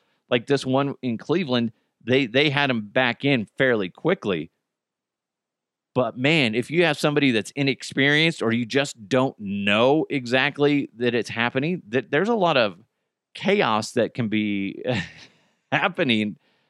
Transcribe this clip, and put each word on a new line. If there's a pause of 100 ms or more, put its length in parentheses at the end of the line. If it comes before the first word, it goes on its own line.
(300)
Like
this
one
in
Cleveland, (320)
they,
they
had
'em
back
in (120)
fairly
quickly. (1400)
But
man,
if
you
have
somebody
that's
inexperienced
or
you
just
don't
know
exactly
that
it's
happening,
that
there's
a
lot
of (560)
chaos
that
can
be (420)
<laughs>
happening, (320)